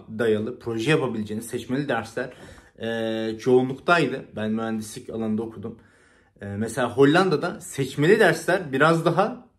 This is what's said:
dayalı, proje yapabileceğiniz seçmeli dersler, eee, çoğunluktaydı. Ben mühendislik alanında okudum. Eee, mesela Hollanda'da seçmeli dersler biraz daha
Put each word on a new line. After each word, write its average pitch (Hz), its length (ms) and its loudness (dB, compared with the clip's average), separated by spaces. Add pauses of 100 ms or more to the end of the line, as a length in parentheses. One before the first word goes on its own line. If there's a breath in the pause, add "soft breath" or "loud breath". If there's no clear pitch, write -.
(200)
dayalı, 113 400 0
proje 113 320 -2
yapabileceğiniz 113 560 -2
seçmeli 127 400 -6
dersler, 123 460 -6 (480 loud breath)
eee, 113 580 -4
çoğunluktaydı. 131 840 2 (100)
Ben 107 160 -2
mühendislik 110 580 -6
alanında 110 320 -4
okudum. 110 380 -10 (600 soft breath)
Eee, 101 160 -8
mesela 117 320 -2
Hollanda'da 151 720 2
seçmeli 143 580 2
dersler 170 520 2
biraz 160 340 4
daha 190 420 0 (120)